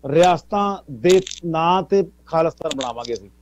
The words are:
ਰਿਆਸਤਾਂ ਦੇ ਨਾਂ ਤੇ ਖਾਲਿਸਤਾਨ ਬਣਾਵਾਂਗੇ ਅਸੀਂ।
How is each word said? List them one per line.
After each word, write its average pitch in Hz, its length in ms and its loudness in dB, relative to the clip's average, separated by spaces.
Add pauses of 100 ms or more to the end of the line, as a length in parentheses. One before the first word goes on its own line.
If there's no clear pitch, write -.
ਰਿਆਸਤਾਂ 180 720 2 (140)
ਦੇ 175 300 4 (240)
ਨਾਂ 170 380 0
ਤੇ 196 200 0 (220)
ਖਾਲਿਸਤਾਨ 160 520 -2
ਬਣਾਵਾਂਗੇ 120 360 -8
ਅਸੀਂ। 101 160 -12 (120)